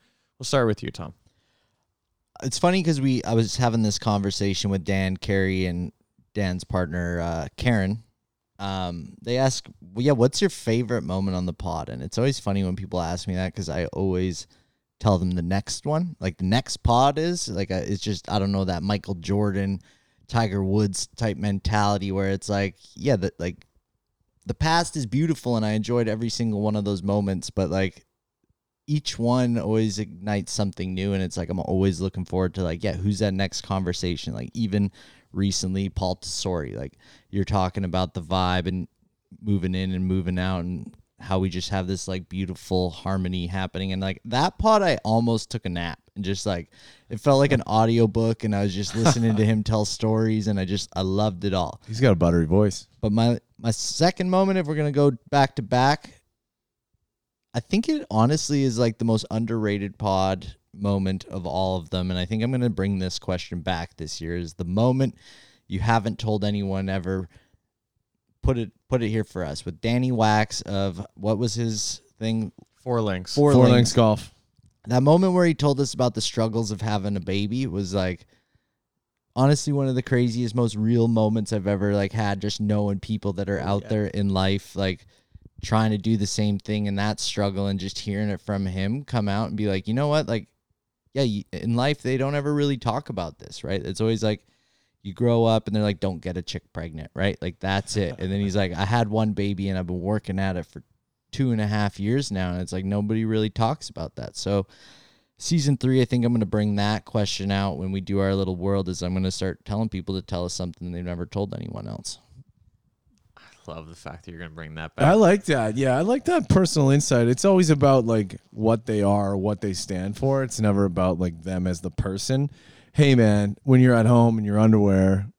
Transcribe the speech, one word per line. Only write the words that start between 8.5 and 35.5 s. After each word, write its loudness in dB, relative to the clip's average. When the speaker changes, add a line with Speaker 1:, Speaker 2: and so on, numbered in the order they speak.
Speaker 2:
Um, -8
they -4
ask, 0
"Well, -6
yeah, 6
what's 2
your 2
favorite -2
moment -2
on -2
the -2
pod?" -8
And -10
it's -10
always 0
funny -2
when -2
people -4
ask -4
me -2
that -2
'cause -6
I -4
always -2
tell 4
them 0
the -2
next -4
one, -2
like, -4
the -4
next -2
pod 4
is, -4
like, -4
uh, -2
it's -4
just, -6
I 0
don't 0
know, 0
that -2
Michael -4
Jordan, -2
Tiger -2
Woods 0
type -2
mentality 0
where -2
it's -4
like, -2
yeah, 0
that, -4
like, -8
the -4
past 2
is -4
beautiful 0
and 0
I 0
enjoyed 0
every -2
single -2
one 0
of -2
those -2
moments, -2
but, -2
like, -2
each -2
one 2
always 0
ignites -4
something -4
new, 0
and 0
it's -4
like, -4
I'm -4
always 2
looking -4
forward -2
to, -4
like, -2
yeah, 0
who's 0
that 2
next -2
conversation? -4
Like, -10
even 0
recently, -2